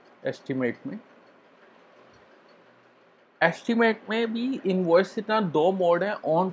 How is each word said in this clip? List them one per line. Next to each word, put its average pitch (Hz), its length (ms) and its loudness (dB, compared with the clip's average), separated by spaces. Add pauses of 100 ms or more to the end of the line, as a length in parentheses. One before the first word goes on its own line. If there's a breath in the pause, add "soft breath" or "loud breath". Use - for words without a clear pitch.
(260)
estimate 131 520 -4 (100)
में। 208 120 -10 (2500)
Estimate 220 680 0
में 226 240 -2
भी 247 320 -6
invoice 185 540 2
इतना 220 220 0
दो 160 300 2
mode 175 320 2
है, 208 120 -2
on 175 380 0